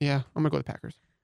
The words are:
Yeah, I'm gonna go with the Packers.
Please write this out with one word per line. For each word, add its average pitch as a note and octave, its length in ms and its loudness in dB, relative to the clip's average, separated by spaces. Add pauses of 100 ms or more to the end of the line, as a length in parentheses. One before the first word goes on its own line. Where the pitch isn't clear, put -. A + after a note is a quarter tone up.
Yeah, C#3+ 160 4 (200)
I'm D#3 60 2
gonna D#3 80 4
go D3 80 0
with C3+ 80 -4
the - 60 -6
Packers. - 220 -10 (300)